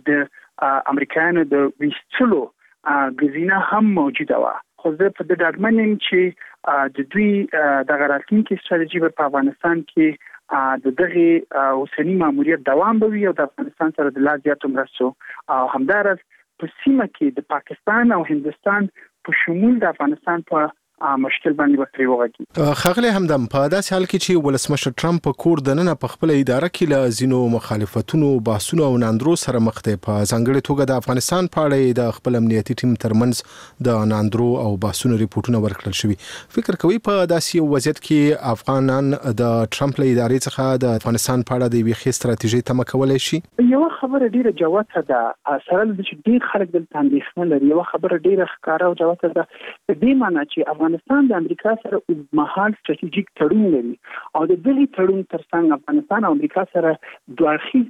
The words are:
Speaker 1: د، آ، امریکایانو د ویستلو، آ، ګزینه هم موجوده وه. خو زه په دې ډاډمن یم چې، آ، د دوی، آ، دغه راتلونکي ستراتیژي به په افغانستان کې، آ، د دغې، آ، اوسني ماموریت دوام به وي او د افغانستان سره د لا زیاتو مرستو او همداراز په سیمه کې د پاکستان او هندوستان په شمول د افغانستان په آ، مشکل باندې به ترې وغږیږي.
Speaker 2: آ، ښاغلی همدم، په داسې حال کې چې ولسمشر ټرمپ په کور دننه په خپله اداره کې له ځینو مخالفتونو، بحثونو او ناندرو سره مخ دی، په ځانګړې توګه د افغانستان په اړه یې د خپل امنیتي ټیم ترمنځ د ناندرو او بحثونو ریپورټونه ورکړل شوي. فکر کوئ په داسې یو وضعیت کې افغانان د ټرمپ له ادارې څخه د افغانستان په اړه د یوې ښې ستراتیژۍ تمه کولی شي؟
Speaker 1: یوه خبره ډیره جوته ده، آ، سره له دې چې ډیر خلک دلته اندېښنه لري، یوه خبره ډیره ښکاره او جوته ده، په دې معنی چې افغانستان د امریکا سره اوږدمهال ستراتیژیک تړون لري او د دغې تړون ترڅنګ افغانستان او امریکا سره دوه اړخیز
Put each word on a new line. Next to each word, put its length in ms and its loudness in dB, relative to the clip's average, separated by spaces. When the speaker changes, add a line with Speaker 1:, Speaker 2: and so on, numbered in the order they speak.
Speaker 1:
د، 40 2
آ، 280 0
امریکایانو 580 0
د 100 -2
ویستلو، 680 0
آ، 240 0
ګزینه 540 0
هم 120 2
موجوده 540 0
وه. 140 0
خو 160 -2
زه 140 2
په 160 -6
دې 100 0
ډاډمن 400 0
یم 220 2
چې، 360 0
آ، 220 0
د 140 -6
دوی، 380 2
آ، 300 2
دغه 240 0
راتلونکي 480 0
ستراتیژي 440 -2
به 100 2
په 160 -2
افغانستان 560 0
کې، 360 0
آ، 280 0
د 120 -6
دغې، 680 2
آ، 140 2
اوسني 440 -2
ماموریت 520 0
دوام 320 2
به 80 4
وي 200 0
او 60 0
د 80 -4
افغانستان 560 -4
سره 140 0
د 80 -6
لا 180 2
زیاتو 320 -2
مرستو 460 -4
او 180 0
همداراز 500 0
په 60 -6
سیمه 400 0
کې 300 -2
د 120 -4
پاکستان 640 0
او 100 0
هندوستان 640 -2
په 80 -6
شمول 320 2
د 60 0
افغانستان 560 -2
په 300 0
آ، 160 -2
مشکل 360 0
باندې 240 2
به 80 0
ترې 220 -2
وغږیږي. 560 -2
Speaker 2:
آ، 100 2
ښاغلی 360 0
همدم، 380 0
په 220 0
داسې 240 -2
حال 120 0
کې 140 -2
چې 260 2
ولسمشر 460 0
ټرمپ 320 -2
په 100 0
کور 260 0
دننه 360 0
په 120 -4
خپله 260 -2
اداره 360 2
کې 200 -2
له 200 2
ځینو 400 2
مخالفتونو، 880 0
بحثونو 460 0
او 120 2
ناندرو 380 2
سره 240 -2
مخ 280 0
دی، 100 0
په 280 -2
ځانګړې 360 0
توګه 240 0
د 60 0
افغانستان 560 -2
په 200 -2
اړه 80 2
یې 180 4
د 180 0
خپل 260 -2
امنیتي 380 0
ټیم 200 0
ترمنځ 480 0
د 80 0
ناندرو 520 0
او 200 -2
بحثونو 400 -2
ریپورټونه 400 -2
ورکړل 360 -4
شوي. 240 -2
فکر 240 -2
کوئ 240 0
په 280 0
داسې 300 -2
یو 100 2
وضعیت 320 0
کې 420 2
افغانان 720 0
د 540 0
ټرمپ 360 -2
له 60 2
ادارې 320 2
څخه 380 -2
د 80 -2
افغانستان 580 0
په 160 -2
اړه 100 0
د 60 0
یوې 180 2
ښې 180 -4
ستراتیژۍ 500 0
تمه 240 -2
کولی 340 0
شي؟ 240 -4
Speaker 1:
یوه 280 4
خبره 280 0
ډیره 220 0
جوته 500 0
ده، 340 -2
آ، 140 -2
سره 260 0
له 100 -2
دې 80 -6
چې 120 -10
ډیر 100 4
خلک 200 -2
دلته 280 -4
اندېښنه 440 0
لري، 220 2
یوه 160 4
خبره 340 -2
ډیره 280 2
ښکاره 380 -4
او 120 2
جوته 340 0
ده، 180 -2
په 60 0
دې 200 2
معنی 220 2
چې 320 -2
افغانستان 580 0
د 60 2
امریکا 500 -2
سره 140 -4
اوږدمهال 760 -2
ستراتیژیک 580 -6
تړون 260 4
لري 320 0
او 100 0
د 60 2
دغې 340 2
تړون 360 2
ترڅنګ 400 0
افغانستان 520 0
او 80 2
امریکا 400 -2
سره 260 0
دوه 260 0
اړخیز 360 0